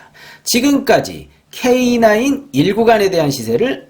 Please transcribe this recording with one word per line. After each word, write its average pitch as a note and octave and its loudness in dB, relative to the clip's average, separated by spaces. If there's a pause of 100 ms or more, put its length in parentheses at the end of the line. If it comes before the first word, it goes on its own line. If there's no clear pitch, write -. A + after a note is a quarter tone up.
(440)
지금까지 A3+ 0 (220)
케이 B3 0
나인 A3+ 0
일 E3 0
구간에 A3 2
대한 D#3+ 0
시세를 A#2+ -4